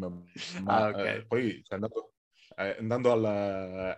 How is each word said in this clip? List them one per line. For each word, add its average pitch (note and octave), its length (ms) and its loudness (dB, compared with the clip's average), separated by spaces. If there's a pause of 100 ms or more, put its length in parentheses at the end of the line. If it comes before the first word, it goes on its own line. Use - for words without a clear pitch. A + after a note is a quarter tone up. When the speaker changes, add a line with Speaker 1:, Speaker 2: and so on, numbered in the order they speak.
(640)
Speaker 1:
ma, G2+ 120 2
Speaker 2:
Ah, G#2+ 140 4
ok. G2 80 -2
Speaker 1:
eh, G#2+ 300 -2
poi, A#2 360 0
cioè, - 160 -10
andando, - 340 -6 (440)
eh, G2 220 -2
andando A#2+ 320 4
al, G2 880 0